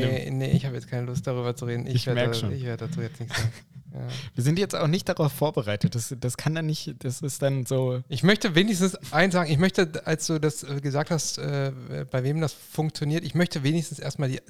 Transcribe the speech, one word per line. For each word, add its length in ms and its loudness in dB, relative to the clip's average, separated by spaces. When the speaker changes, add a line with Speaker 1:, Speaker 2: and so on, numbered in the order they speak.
Speaker 1:
Schlimm. 140 -4
Speaker 2:
nee, 140 0
ich 140 4
habe 100 -4
jetzt 120 -10
keine 180 -4
Lust 200 -4
darüber 300 -2
zu 80 -8
reden. 220 -2
Ich 80 -2
Speaker 1:
Ich 120 2
Speaker 2:
werde 140 2
Speaker 1:
merk 140 4
Speaker 2:
da, 40 0
Speaker 1:
schon. 140 -2
Speaker 2:
ich 120 -4
werde 220 -4
dazu 140 -4
jetzt 180 -6
nichts 180 -6
sagen. 160 0
Ja. 120 -8
Speaker 1:
Wir 100 0
sind 140 4
jetzt 180 0
auch 120 2
nicht 200 2
darauf 240 2
vorbereitet. 600 0
Das, 260 -4
das 160 -2
kann 180 0
dann 120 0
nicht, 360 -4
das 200 -4
ist 180 -4
dann 240 2
so. 440 0
Speaker 2:
Ich 140 -4
möchte 320 4
wenigstens 400 4
eins 200 6
sagen. 180 2
Ich 80 4
möchte, 480 2
als 200 0
du 120 2
das, 260 0
äh, 180 -4
gesagt 280 0
hast, 280 0
äh, 340 -2
bei 120 0
wem 200 2
das 100 0
funktioniert, 720 -2
ich 100 -6
möchte 280 2
wenigstens 360 0
erstmal 300 -2
die, 220 -2